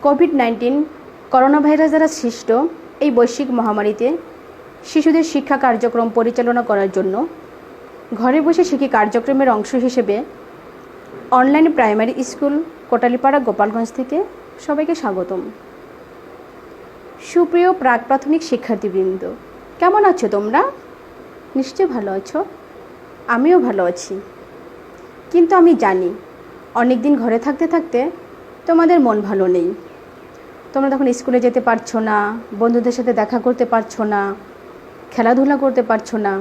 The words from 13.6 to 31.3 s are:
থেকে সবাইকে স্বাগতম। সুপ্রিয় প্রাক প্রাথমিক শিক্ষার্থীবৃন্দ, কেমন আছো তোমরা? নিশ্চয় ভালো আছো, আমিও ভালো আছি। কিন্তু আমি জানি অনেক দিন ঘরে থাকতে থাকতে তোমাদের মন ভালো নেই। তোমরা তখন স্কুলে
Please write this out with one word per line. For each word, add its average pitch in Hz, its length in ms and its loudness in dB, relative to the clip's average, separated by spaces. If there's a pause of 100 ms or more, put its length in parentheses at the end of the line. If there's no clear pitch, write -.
থেকে 262 200 -4 (480)
সবাইকে 311 360 -2
স্বাগতম। 185 400 -4 (1900)
সুপ্রিয় 349 400 2 (120)
প্রাক 240 260 2
প্রাথমিক 285 420 0
শিক্ষার্থীবৃন্দ, 190 720 -2 (580)
কেমন 381 220 2 (100)
আছো 349 240 -2
তোমরা? 220 260 0 (960)
নিশ্চয় 269 380 -2
ভালো 202 220 -6
আছো, 196 220 -8 (960)
আমিও 311 220 4 (100)
ভালো 202 140 -2 (100)
আছি। 175 220 -10 (1160)
কিন্তু 339 300 4
আমি 339 100 8 (120)
জানি 190 260 0 (720)
অনেক 247 240 2
দিন 294 80 4 (100)
ঘরে 233 220 0
থাকতে 285 280 -2
থাকতে 320 260 -2 (680)
তোমাদের 339 380 4
মন 220 120 2 (120)
ভালো 190 260 0
নেই। 175 140 0 (1040)
তোমরা 269 200 0
তখন 277 140 0 (120)
স্কুলে 254 260 0